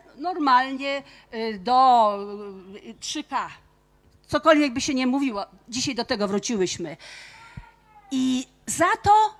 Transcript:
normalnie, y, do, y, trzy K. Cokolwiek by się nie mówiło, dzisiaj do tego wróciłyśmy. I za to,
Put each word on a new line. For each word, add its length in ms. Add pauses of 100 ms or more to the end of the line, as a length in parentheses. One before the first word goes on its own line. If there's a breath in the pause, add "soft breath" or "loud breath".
(180)
normalnie, 840 (300 soft breath)
y, 260
do, 580 (720)
y, 100
trzy 240
K. 260 (760)
Cokolwiek 460
by 80
się 120
nie 140
mówiło, 380 (240)
dzisiaj 260
do 100
tego 220
wróciłyśmy. 720 (1120 loud breath)
I 360 (180)
za 220 (160)
to, 360